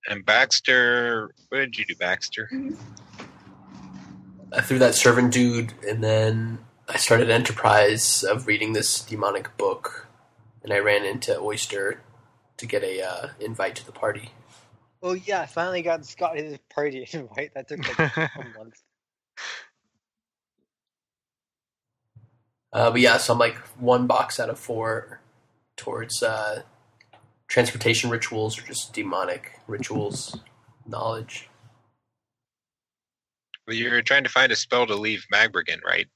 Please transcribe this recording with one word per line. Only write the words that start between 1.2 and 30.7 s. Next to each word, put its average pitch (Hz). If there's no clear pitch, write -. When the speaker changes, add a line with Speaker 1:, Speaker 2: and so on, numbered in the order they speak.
Speaker 1:
what 131
did 123
you 104
do, 90
Baxter? 98
Speaker 2:
I -
threw 131
that 120
servant 123
dude, 120
and 110
then 110
I -
started 117
an 113
enterprise 107
of 104
reading 107
this 107
demonic 101
book, -
and 107
I 101
ran 104
into 101
Oyster 101
to 120
get 101
a, 95
uh, 92
invite 101
to -
the -
party. 104
Speaker 3:
Oh 185
yeah, 185
I -
finally 180
got 165
Scott 165
his 151
party 135
<laughs> -
invite. 139
That -
took, 185
like, -
Speaker 4:
<laughs> 156
Speaker 3:
a 117
month. 110
Speaker 2:
Uh, 117
but 120
yeah, 117
so 117
I'm, 117
like, 117
one 123
box -
out 113
of 113
four 113
towards, 117
uh, 107
transportation 117
rituals 113
or -
just -
demonic 90
rituals 104